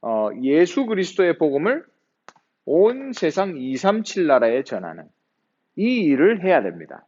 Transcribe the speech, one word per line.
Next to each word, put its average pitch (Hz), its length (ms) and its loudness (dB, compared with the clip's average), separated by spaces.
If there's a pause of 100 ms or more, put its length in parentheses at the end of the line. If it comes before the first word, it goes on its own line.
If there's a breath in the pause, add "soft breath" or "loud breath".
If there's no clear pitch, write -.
어, 110 260 -2 (140)
예수 170 420 2
그리스도의 185 540 0
복음을 165 440 0 (800)
온 240 480 2
세상 185 440 -2
이삼칠 180 720 -2
나라에 123 360 4
전하는 85 460 -10 (720)
이 240 240 0
일을 170 400 2
해야 180 180 4
됩니다. 85 460 -10